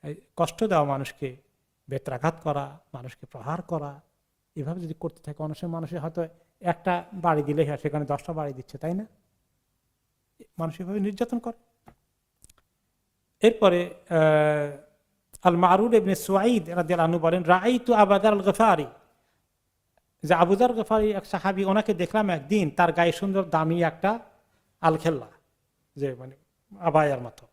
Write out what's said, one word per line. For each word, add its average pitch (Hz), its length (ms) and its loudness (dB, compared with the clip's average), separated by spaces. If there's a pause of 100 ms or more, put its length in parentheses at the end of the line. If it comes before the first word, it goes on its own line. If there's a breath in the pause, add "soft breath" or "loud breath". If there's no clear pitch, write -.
এই, 151 120 -10 (200)
কষ্ট 170 280 -2
দেওয়া 180 200 2
মানুষকে, 135 540 -6 (520)
বেত্রাঘাত 135 540 -4
করা, 143 360 -6 (140)
মানুষকে 127 320 -16
প্রহার 139 360 -10
করা, 147 400 -8 (540)
এভাবে 160 260 -8
যদি 160 120 -10
করতে - 280 -10
থাকে, 151 220 -12
অনেক 156 140 -8
সময় 170 160 -8
মানুষের 165 260 -8
হয়তো 165 280 -6 (320)
একটা 175 540 -2
বাড়ি 165 300 0
দিলে 147 220 0
হয়, 147 120 -4
সেখানে 147 280 -4
দশটা 143 280 -6
বাড়ি 147 200 -6
দিচ্ছে, 131 240 -16
তাই 165 160 -6
না? 202 120 -6 (1500)
মানুষ 165 240 -6
এভাবে 190 180 -6
নির্যাতন 214 400 -2
করে। 233 180 -10 (1800)
এরপরে, 185 540 2 (140)
আহ, 151 680 2 (680)
আল 180 120 4
মারুর 185 380 4
ইবনে 190 220 4
সুয়াইদ 196 540 0
রাদিয়াল্লাহু 170 400 0
আনহু 170 100 0
বলেন, 165 240 0
"রাআইতু 226 500 2
আবা 202 260 6
যার 214 140 4
আল 202 80 0
গফারি," 190 440 4 (1400)
যে 160 100 2
আবু 175 220 4
যার 247 180 2
গফারি 214 380 0
এক 196 140 -6
সাহাবী, 190 380 -2
ওনাকে 202 300 0
দেখলাম 190 360 -2
একদিন, 160 400 0
তার 170 240 2
গায়ে 170 180 2
সুন্দর 190 320 -2
দামি 165 400 0
একটা 190 360 -2 (640)
আলখেল্লা, 160 460 0 (680)
যে 139 200 -6
মানে 131 200 -20 (440)
আবায়ার 151 420 0
মতো - 320 -16